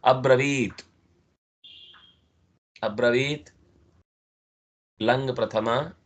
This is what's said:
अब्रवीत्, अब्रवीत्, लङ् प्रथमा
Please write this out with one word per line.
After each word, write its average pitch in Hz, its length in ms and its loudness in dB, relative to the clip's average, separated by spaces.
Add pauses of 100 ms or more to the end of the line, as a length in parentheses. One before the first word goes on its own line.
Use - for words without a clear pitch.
अब्रवीत्, 131 760 2 (2000)
अब्रवीत्, 120 640 -2 (1500)
लङ् 127 320 0
प्रथमा 117 580 -2 (140)